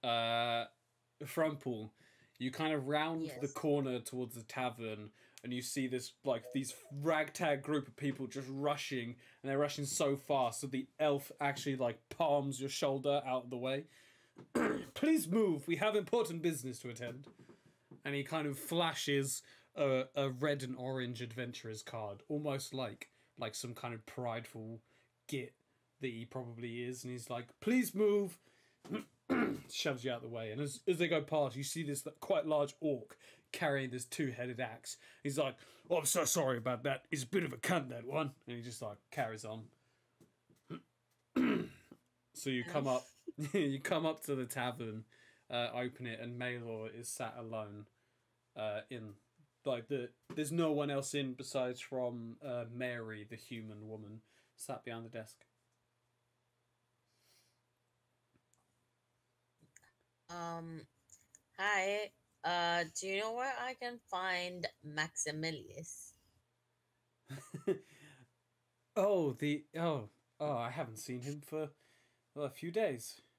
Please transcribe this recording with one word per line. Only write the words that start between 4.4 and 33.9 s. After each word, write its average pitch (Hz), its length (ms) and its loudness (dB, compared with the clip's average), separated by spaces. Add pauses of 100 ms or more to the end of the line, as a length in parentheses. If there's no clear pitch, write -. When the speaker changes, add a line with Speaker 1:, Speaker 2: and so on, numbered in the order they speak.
Speaker 1:
tavern, 110 680 -4 (340)
and 123 80 -4
you 123 100 -2
see 131 240 -2
this, 123 260 -2 (120)
like, 123 280 0
these 135 220 0 (160)
ragtag 151 720 2
group 147 240 0
of 113 100 -18
people 135 300 -2
just 131 240 -8
rushing, 135 600 0 (320)
and 135 80 -2
they're 139 80 4
rushing 143 280 2
so 139 300 2
fast 135 460 2
that 139 100 -4
the 127 160 -2 (100)
elf 143 320 4 (100)
actually, 139 360 0
like, 120 320 0
palms 139 520 4
your 139 100 -2
shoulder 139 540 2
out 127 200 0
of 123 60 -10
the 127 80 -4
way. 135 280 0 (680)
<clears throat> - 400 2
"Please 302 340 4
move, 175 400 4
we 165 80 4
have 202 180 4
important 208 480 2
business 131 380 0
to 123 100 -8
attend." 120 380 -8 (760)
And 143 100 -2
he 139 100 0
kind 151 240 0
of 139 100 -2
flashes 147 840 2 (340)
a, 135 400 4
a 139 140 2
red 143 320 0
and 127 140 -6
orange 127 460 -4
adventurer's 117 600 -6
card, 107 460 -6
almost 147 460 -2
like, 123 360 -6 (280)
like 113 160 -4
some 123 200 -6
kind 120 200 -4
of 113 120 -10
prideful 113 760 -6 (460)
git 135 260 -4 (460)
that 135 100 -2
he 117 140 -6
probably 120 580 -6
is, 123 220 -6
and 123 80 -6
he's 123 180 -8
like, 123 180 -6 (120)
"Please 233 340 4
move." 202 460 4 (440)
<clears throat> - 880 0
Shoves 127 320 0
you 131 80 2
out 117 100 -4
the 127 60 -10
way, 113 220 -6
and 117 100 -4
as, 143 280 -4
as 175 100 4
they 175 100 4
go 160 140 4
past, 143 340 2
you 139 60 -4
see 160 220 -4
this, 143 200 -2
like, - 160 -10
quite 160 260 2
large 147 340 4
orc 143 360 0 (360)
carrying 139 380 2